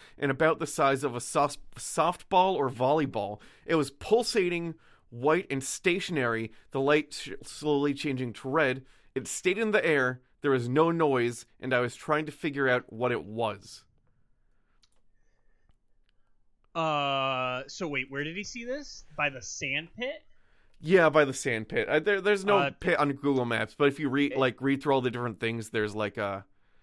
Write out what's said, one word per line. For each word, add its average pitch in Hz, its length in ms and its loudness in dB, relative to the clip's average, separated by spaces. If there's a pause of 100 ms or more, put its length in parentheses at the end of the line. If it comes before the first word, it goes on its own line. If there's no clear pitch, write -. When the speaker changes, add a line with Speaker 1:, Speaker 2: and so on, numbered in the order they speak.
(180)
Speaker 1:
and 143 120 -2
about 156 300 2
the 156 80 -6
size 139 360 2
of 123 120 -2
a 120 60 -6
sos-, 147 360 0 (180)
softball 180 800 0
or 135 140 0
volleyball. 120 680 0 (260)
It 165 100 0
was 147 140 2
pulsating, 180 840 0 (340)
white, 147 400 0
and 135 140 -4
stationary, 131 880 -2 (200)
the 135 100 -2
light 151 320 2
sh-, - 160 -10 (140)
slowly 147 520 0
changing 131 380 -4
to - 160 -10
red. 131 360 0 (300)
It 131 120 -6
stayed 185 300 -2
in 214 140 0
the 214 120 2
air, 131 380 2 (200)
there 143 100 2
was 120 180 2
no 160 220 4
noise, 135 540 0 (140)
and 131 140 -4
I 123 60 4
was 120 160 -2
trying 156 320 -2
to 151 40 -10
figure 139 360 -2
out 127 260 0
what 123 180 0
it 82 120 -2
was." 107 640 -6 (3000)
Speaker 2:
Uh, 135 920 0
so 170 200 -6
wait, 135 220 -2
where 139 140 -6
did 165 120 -8
he 202 80 -8
see 233 220 -14
this? 269 400 -10 (100)
By 147 140 0
the 131 120 -12
sand 147 540 -8
pit? 262 280 -8 (580)
Speaker 1:
Yeah, 165 280 6
by 147 140 6
the 131 100 0
sand 113 360 -4
pit. 110 180 0
Uh, 151 120 4
there, 196 200 0
there's 196 240 0
no 202 140 4
Speaker 2:
Uh, 139 140 2
Speaker 1:
pit 170 260 0
on 143 160 2
Google 131 320 2
Maps, 110 320 -2
but 147 120 6
if 143 100 -4
you 143 100 -2
read, 139 240 2
Speaker 2:
it 135 60 -4
Speaker 1:
like, 131 200 2
read 135 220 0
through 143 140 2
all 131 60 4
the 123 100 0
different 120 280 -6
things, 113 300 -4
there's, 107 260 -2
like, 104 220 -4
a, 101 280 -4 (380)